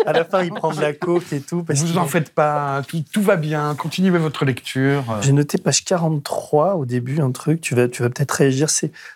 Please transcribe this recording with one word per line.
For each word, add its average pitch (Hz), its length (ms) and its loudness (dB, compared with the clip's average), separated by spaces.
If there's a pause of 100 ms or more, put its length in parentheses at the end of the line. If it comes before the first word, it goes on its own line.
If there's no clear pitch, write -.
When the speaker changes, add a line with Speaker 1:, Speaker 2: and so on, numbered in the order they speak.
Speaker 1:
à 262 80 0
la 165 140 2
fin, 185 180 0
il 170 80 -4
prend 160 220 -2
de 151 80 -6
la 151 100 0
coke 175 400 -2
et 143 80 -2
tout, 175 220 -4
parce 151 180 0
Speaker 2:
Vous 165 60 0
Speaker 1:
qu'il 170 120 0
Speaker 2:
en 170 80 2
faites 156 280 -2
pas, 143 520 0
tout, 165 160 -6 (100)
tout 214 100 0
va 196 140 4
bien, 151 400 -2
continuez 185 420 0
votre 160 260 -2
lecture. 135 600 0 (180)
Speaker 1:
J'ai 135 100 4
noté 147 240 2
page - 300 0
quarante-trois 160 920 0
au 143 80 -2
début, 123 380 -2
un 127 100 2
truc, 160 300 -2
tu - 120 -4
vas, 123 140 4
tu 123 140 -8
vas 120 80 0
peut-être 139 220 -2
réagir, 139 360 2
c'est « - 240 -2 (240)